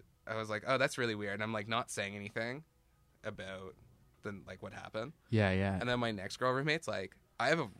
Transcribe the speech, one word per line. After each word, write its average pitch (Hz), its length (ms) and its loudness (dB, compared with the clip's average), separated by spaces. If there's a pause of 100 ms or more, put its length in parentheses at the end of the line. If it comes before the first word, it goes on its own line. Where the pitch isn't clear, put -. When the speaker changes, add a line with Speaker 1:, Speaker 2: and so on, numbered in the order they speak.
(280)
Speaker 1:
I 110 80 -4
was 110 140 -4
like, 107 180 -2
"Oh, 131 100 4
that's 139 200 2
really 117 180 2
weird." 104 200 -4
And 107 80 -2
I'm, 110 100 -2
like, 107 140 -2
not 113 240 0
saying 101 240 -2
anything 117 480 -4 (600)
about 95 520 -8 (480)
the, 101 240 -6
like, 92 160 -12
what 95 100 -10
happened. 117 400 -6 (160)
Speaker 2:
Yeah, 104 220 6
yeah. 95 280 4
Speaker 1:
And 120 100 0
then 123 100 4
my 117 120 2
next 98 260 -6
girl 127 160 4
roommate's 147 340 0
like, 98 280 -4 (240)
"I 120 100 4
have 165 100 4
a 120 100 -2 (100)